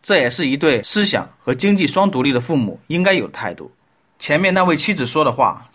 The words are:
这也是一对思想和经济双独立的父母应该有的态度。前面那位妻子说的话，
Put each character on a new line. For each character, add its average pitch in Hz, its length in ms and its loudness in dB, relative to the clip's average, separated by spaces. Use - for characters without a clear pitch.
这 202 160 0
也 123 140 2
是 156 160 -2
一 135 100 0
对 143 240 2
思 208 240 -2
想 123 240 -2
和 127 140 -2
经 196 240 2
济 185 80 2
双 196 240 2
独 127 140 -2
立 143 80 2
的 123 100 0
父 156 140 -2
母 107 320 -2
应 170 160 -2
该 190 100 2
有 123 140 -2
的 73 40 -14
态 92 220 -10
度。 73 180 -18
前 - 240 0
面 190 120 2
那 185 100 4
位 175 120 2
妻 202 200 -2
子 131 100 -2
说 151 200 0
的 127 60 2
话， 113 440 -2